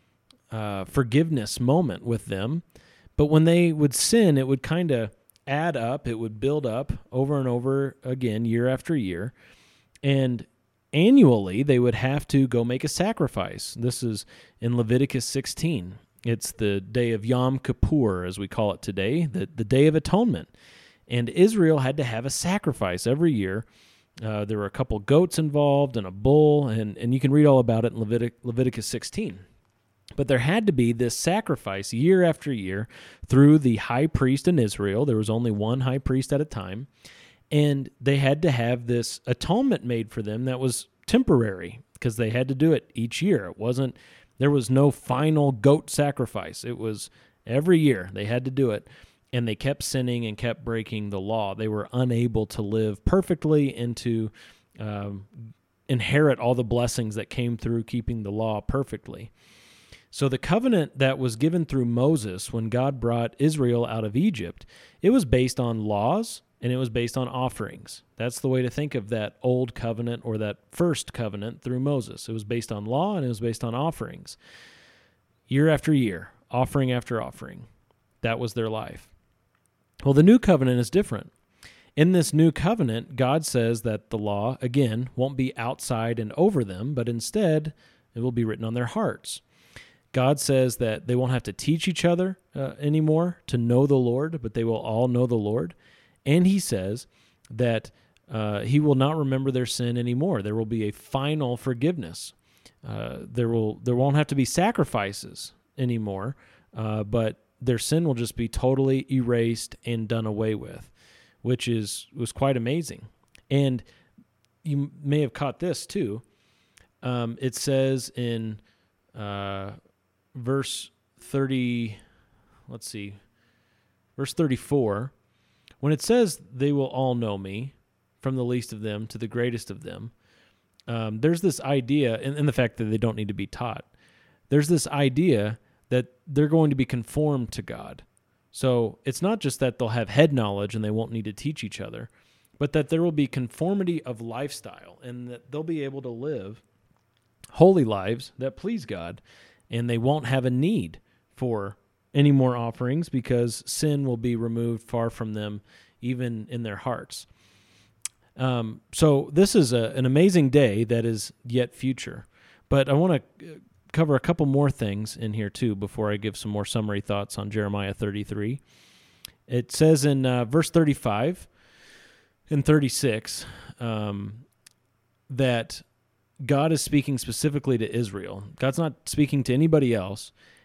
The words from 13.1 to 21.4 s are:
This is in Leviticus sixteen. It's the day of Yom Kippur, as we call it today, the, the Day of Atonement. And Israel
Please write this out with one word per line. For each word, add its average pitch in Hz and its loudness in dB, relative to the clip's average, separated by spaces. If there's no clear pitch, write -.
This 117 -2
is 110 -4
in 120 0
Leviticus 120 2
sixteen. 123 -4
It's 117 -4
the 101 0
day 117 0
of 107 -2
Yom 127 2
Kippur, 113 0
as 92 -8
we 98 -6
call 104 0
it - -10
today, 107 -2
the, 113 -6
the 113 -4
Day 131 6
of 156 4
Atonement. 180 2
And 120 0
Israel 175 4